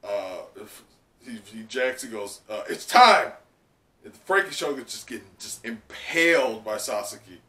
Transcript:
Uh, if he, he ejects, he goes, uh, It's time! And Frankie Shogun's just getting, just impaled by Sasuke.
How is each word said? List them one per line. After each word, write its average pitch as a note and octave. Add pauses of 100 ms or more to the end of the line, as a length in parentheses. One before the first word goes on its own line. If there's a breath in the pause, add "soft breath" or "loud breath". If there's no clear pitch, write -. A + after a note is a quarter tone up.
Uh, F#2+ (140)
if G2+ (400)
he, A#2
he G#2+
ejects, B2+
he -
goes, G#2
uh, G#2
It's -
time! A#3+ (720)
And A2+
Frankie F#3+
Shogun's C3+
just -
getting, G#2+ (120)
just -
impaled B2+
by G#2+
Sasuke. G#2